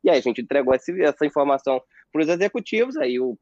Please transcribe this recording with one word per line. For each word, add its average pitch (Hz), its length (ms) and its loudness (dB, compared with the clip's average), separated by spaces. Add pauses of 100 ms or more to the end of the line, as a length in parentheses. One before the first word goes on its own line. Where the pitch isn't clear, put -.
E - 60 4
aí 160 80 6
a 123 40 0
gente 120 200 -2
entregou 135 320 0
esse, 170 280 -2
essa 147 240 0
informação 139 560 0 (300)
pros 151 160 0
executivos, 214 720 -2
aí 123 220 -2
o, 127 220 -4